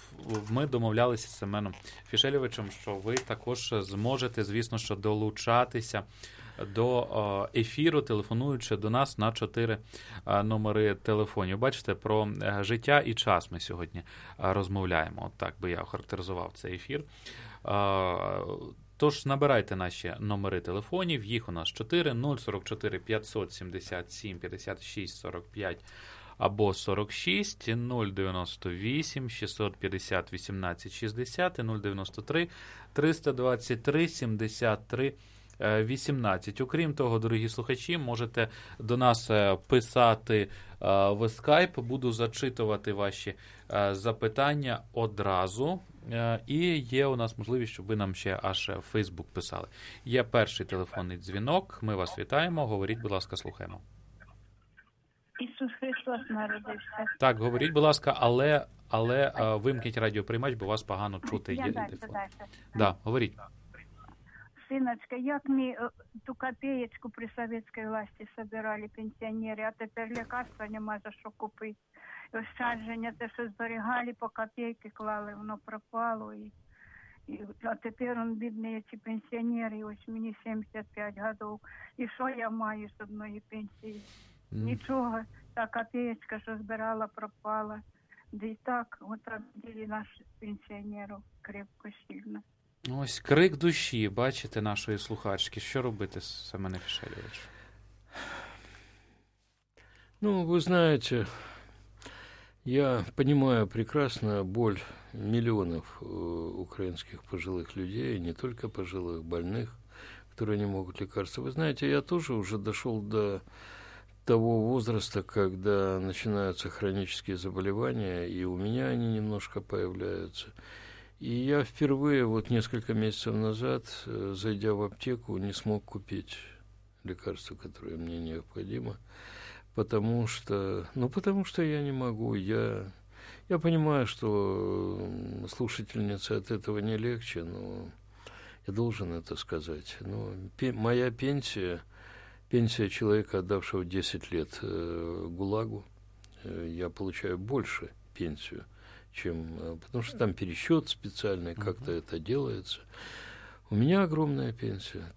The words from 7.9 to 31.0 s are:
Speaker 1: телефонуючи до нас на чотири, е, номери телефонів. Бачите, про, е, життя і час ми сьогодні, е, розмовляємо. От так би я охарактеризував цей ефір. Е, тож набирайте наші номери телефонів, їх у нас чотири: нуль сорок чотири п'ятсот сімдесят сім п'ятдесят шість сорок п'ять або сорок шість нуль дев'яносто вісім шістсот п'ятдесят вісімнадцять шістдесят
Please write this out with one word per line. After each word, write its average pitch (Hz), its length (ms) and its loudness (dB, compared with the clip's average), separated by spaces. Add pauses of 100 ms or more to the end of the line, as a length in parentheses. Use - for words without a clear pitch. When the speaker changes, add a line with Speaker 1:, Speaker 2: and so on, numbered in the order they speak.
Speaker 1:
телефонуючи 113 760 0
до 104 120 0
нас 127 280 2
на 110 140 4
чотири, 113 460 0 (500)
е, 101 160 6
номери 107 520 4
телефонів. 101 640 2
Бачите, 127 380 0
про, 107 320 2 (140)
е, 101 220 0
життя 120 420 4
і 117 80 0
час 95 380 4
ми 87 80 -6
сьогодні, 87 400 -6
е, 82 40 -8 (500)
розмовляємо. 92 720 0
От - 120 -10
так 92 220 -4
би 92 120 -2
я 85 100 -2
охарактеризував 90 720 -6
цей 90 220 -8
ефір. 143 280 -6 (640)
Е, 95 760 2 (560)
тож 147 280 4
набирайте 139 500 4
наші 90 440 -2
номери 98 420 0
телефонів, 127 640 0
їх 113 240 -2
у - 20 -6
нас 82 160 -4
чотири: 156 460 2
нуль 127 240 0
сорок 101 260 -4
чотири 104 360 -2
п'ятсот 107 540 -2
сімдесят 90 580 -6
сім 92 280 -8
п'ятдесят 92 440 -8
шість - 340 -8
сорок 87 340 -8
п'ять 92 340 -4 (520)
або 101 360 4
сорок 101 380 0
шість - 560 0
нуль 120 400 0
дев'яносто 95 640 -2
вісім 123 600 -2
шістсот 107 460 -2
п'ятдесят 95 580 -2
вісімнадцять 92 580 -4
шістдесят 123 680 -2